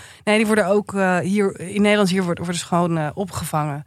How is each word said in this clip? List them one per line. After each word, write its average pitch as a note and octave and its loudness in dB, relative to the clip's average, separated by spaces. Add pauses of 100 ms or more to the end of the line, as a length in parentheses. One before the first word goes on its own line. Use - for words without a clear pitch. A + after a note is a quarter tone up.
(240)
nee, G#3+ 4
die A3 2
worden G#3+ 2
ook, G3+ 0
eh, F#3 2
hier F#3+ 0
in G3+ -2
Nederland, G#3 4
hier F#3+ 0
worden, E3+ -4
worden F3 -6
ze - -14
gewoon, E3+ 0
eh, D3+ -4
opgevangen. D3+ -4